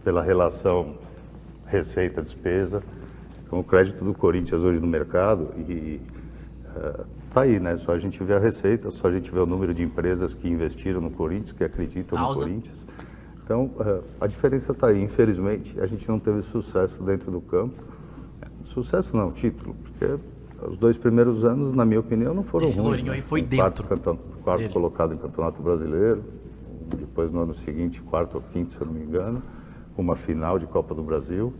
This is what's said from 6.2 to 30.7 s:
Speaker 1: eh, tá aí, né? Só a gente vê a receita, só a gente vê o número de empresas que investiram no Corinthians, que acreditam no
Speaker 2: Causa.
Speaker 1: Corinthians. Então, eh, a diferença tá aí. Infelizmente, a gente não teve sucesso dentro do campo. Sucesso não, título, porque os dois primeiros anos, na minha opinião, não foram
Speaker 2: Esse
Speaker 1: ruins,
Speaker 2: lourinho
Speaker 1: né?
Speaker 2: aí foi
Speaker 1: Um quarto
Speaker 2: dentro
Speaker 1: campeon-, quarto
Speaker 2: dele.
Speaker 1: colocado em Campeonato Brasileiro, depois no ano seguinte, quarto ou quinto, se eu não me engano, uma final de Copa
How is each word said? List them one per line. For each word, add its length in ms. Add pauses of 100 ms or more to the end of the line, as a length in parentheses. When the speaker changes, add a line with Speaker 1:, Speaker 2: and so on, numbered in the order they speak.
Speaker 1:
eh, 280 (300)
tá 80
aí, 180
né? 180
Só 160
a 60
gente 240
vê 100
a 60
receita, 520
só 160
a 40
gente 200
vê 80
o 60
número 280
de 100
empresas 500
que 160
investiram 520
no 100
Corinthians, 420
que 100
acreditam 560
no 60
Speaker 2:
Causa. 160
Speaker 1:
Corinthians. 340 (680)
Então, 360
eh, 220 (180)
a 80
diferença 460
tá 140
aí. 160
Infelizmente, 760
a 60
gente 240
não 100
teve 240
sucesso 600
dentro 280
do 100
campo. 340 (880)
Sucesso 500
não, 160
título, 420 (100)
porque 360 (480)
os 100
dois 200
primeiros 480
anos, 300
na 100
minha 140
opinião, 340
não 100
foram 220
Speaker 2:
Esse 100
Speaker 1:
ruins, 120
Speaker 2:
lourinho 240
Speaker 1:
né? 60
Speaker 2:
aí 40
foi 200
Speaker 1:
Um 60
quarto 360
Speaker 2:
dentro 40
Speaker 1:
campeon-, 300 (260)
quarto 180
Speaker 2:
dele. 120
Speaker 1:
colocado 400
em 40
Campeonato 440
Brasileiro, 600 (760)
depois 340
no 120
ano 200
seguinte, 380
quarto 340
ou 60 (100)
quinto, 240
se 60
eu 60
não 60
me 100
engano, 380 (560)
uma 200
final 420
de 60
Copa 280